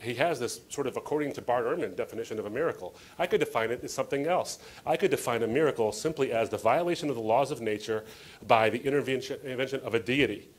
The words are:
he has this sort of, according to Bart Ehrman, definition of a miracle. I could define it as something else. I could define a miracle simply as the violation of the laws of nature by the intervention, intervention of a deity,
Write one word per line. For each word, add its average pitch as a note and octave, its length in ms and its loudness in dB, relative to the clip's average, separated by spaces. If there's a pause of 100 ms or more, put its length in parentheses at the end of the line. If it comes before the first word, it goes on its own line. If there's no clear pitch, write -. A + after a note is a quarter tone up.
he A#2 140 -4
has D3 240 2
this A#2 280 -4
sort C3+ 200 -4
of, A#2+ 100 -4
according C#3+ 360 -2
to A2 100 -10
Bart A#2+ 240 2
Ehrman, C3 280 -2
definition A2+ 440 -6
of G2+ 80 -4
a - 20 -8
miracle. A2 460 -4 (240)
I F3 80 0
could G#3 120 2
define A2+ 300 0
it B2 140 -4
as C3+ 100 -8
something C#3+ 320 -2
else. E3 320 0 (300)
I D#3+ 100 2
could F#3 140 2
define A#2+ 320 0
a A2+ 40 2
miracle A#2+ 440 2
simply C#3+ 400 0
as A2+ 180 2
the G#2 80 -2
violation D#3+ 520 2
of C3 60 -2
the A#2 60 -4
laws B2 300 4
of B2 100 -8
nature G#2+ 420 -2 (440)
by A2+ 240 8
the A#2 120 0
intervention, C3+ 600 0
intervention C3 380 -4
of A2 120 -4
a A#2 60 4
deity, A#2+ 600 0